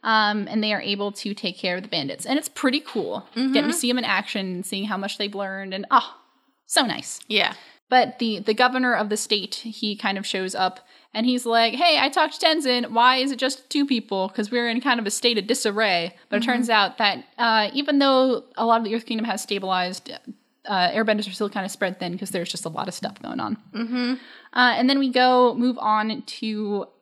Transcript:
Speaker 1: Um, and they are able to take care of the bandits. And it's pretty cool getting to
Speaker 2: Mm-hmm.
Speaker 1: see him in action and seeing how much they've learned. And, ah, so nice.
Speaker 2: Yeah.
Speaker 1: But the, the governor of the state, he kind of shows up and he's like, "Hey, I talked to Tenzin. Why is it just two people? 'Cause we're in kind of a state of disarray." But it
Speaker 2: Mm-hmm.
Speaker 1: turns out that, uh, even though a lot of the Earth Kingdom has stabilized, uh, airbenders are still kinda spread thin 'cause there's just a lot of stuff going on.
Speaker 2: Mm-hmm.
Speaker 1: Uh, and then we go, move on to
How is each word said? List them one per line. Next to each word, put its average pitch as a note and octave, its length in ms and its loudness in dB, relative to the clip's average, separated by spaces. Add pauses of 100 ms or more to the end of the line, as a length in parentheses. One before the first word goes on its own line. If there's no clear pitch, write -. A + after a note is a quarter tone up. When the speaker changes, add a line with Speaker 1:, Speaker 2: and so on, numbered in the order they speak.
Speaker 1:
Um, G#3+ 440 2
and G#3+ 140 -2
they G#3+ 100 0
are G3+ 80 -2
able G3+ 320 -2
to G3+ 220 -8
take F#3+ 240 -6
care F3+ 180 -2
of F#3 60 -8
the G#3 60 -14
bandits. - 380 -6
And C4+ 120 0
it's - 100 -6
pretty C4+ 320 0
cool F3+ 540 -6
getting C4 200 -2
to - 60 4
Speaker 2:
Mm-hmm. G#3+ 120 0
Speaker 1:
see C#4+ 180 -2
him B3 80 0
in A#3 60 -4
action G3 420 -2
and F#3 200 -6
seeing G3 180 -6
how G#3 120 -4
much G3 220 -6
they've G3+ 160 -6
learned. G3 400 -8
And, F#3+ 160 -8
ah, - 260 4 (500)
so D4+ 200 2
nice. - 400 -6
Speaker 2:
Yeah. G3+ 280 2 (340)
Speaker 1:
But B3+ 320 4
the, A3 180 -2
the G#3+ 160 0
governor B3+ 400 2
of G#3+ 140 0
the G#3 80 -2
state, G#3 400 -4
he G#3+ 400 -6
kind G3 200 -2
of G3 100 -6
shows F#3+ 280 -4
up F#3 260 -2 (340)
and A3+ 120 0
he's B3 180 0
like, A3+ 300 2
"Hey, D#4 260 4
I C4+ 80 4
talked D4+ 320 0
to F4+ 60 2
Tenzin. C4+ 460 2
Why A#3+ 240 6
is C4+ 160 0
it A#3 60 -6
just C4+ 300 -4
two C#4+ 160 2
people? G#3 460 -2
'Cause G#3+ 200 -4
we're A#3+ 180 0
in A#3 120 -2
kind B3 180 2
of A3+ 80 -4
a G3 40 -2
state A#3+ 260 2
of G3+ 100 -2
disarray." G3+ 680 0 (140)
But G#3 60 0
it - 60 4
Speaker 2:
Mm-hmm. A#3 100 0
Speaker 1:
turns A#3+ 180 0
out G#3 280 4
that, G3+ 260 0 (120)
uh, A3 380 2
even C#4+ 240 2
though C4 460 4 (120)
a A#3+ 80 0
lot A#3 140 4
of A#3 60 0
the G#3+ 100 -2
Earth A3+ 100 -4
Kingdom A3+ 220 -4
has F#3+ 160 -4
stabilized, F#3 680 -4 (560)
uh, F#3 240 2
airbenders G#3+ 380 0
are F#3 40 -12
still G3+ 180 -4
kinda G3 180 -6
spread F#3+ 320 -4
thin F3 180 -6
'cause G3 120 -8
there's F3 200 -4
just - 140 -8
a E3 60 -6
lot - 180 -6
of F3 60 -10
stuff - 260 -10
going - 200 -8
on. G#3+ 160 -4 (180)
Speaker 2:
Mm-hmm. B3 400 -2 (400)
Speaker 1:
Uh, B3 240 4
and B3 100 4
then C#4 100 4
we C4+ 120 2
go, B3+ 440 6
move A#3+ 240 0
on G#3+ 440 0
to G#3 640 -4 (160)